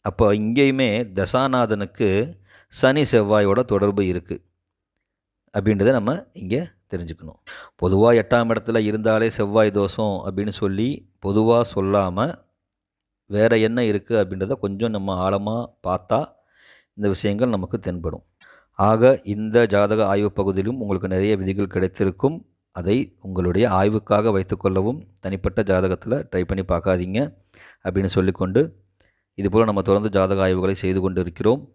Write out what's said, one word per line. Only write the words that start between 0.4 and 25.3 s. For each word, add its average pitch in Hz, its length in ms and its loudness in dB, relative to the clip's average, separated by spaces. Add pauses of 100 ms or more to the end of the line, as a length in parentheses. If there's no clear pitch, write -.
தசாநாதனுக்கு 110 1300 -2 (300)
சனி 135 340 2
செவ்வாயோட 107 640 2
தொடர்பு 101 420 0
இருக்கு 90 360 -6 (1160)
அப்படின்றத 101 320 2
நம்ம 135 420 -2
இங்க 123 400 -6 (180)
தெரிஞ்சுக்கணும். 82 480 -12 (440)
பொதுவா 95 320 4
எட்டாம் 117 360 2
இடத்துல 113 280 -2
இருந்தாலே 110 520 0
செவ்வாய் 107 400 2
தோஷம் 101 560 -2
அப்படின்னு 98 220 -4
சொல்லி 107 640 -4 (140)
பொதுவா 110 360 4 (120)
சொல்லாம 98 600 0 (920)
வேற 110 320 2
என்ன 117 260 0
இருக்கு 104 400 0
அப்படின்றத 95 280 -6
கொஞ்சம் 104 380 -4
நம்ம 95 400 -2
ஆழமா 107 560 -4
பார்த்தா 98 380 -2 (720)
இந்த 104 140 -2
விஷயங்கள் 104 400 -2
நமக்கு 101 320 -4
தென்படும். 87 420 -8 (480)
ஆக, 110 540 4
இந்த 107 420 2
ஜாதக 104 400 2
ஆய்வு 101 260 0
பகுதியிலும் 98 480 -2
உங்களுக்கு 98 280 -4
நிறைய 98 280 0
விதிகள் 95 300 -2
கிடைத்திருக்கும். 95 800 -2 (240)
அதை 95 500 -2
உங்களுடைய 92 500 0
ஆய்வுக்காக 104 640 2
வைத்துக்கொள்ளவும், 98 720 -2 (140)
தனிப்பட்ட 95 420 -4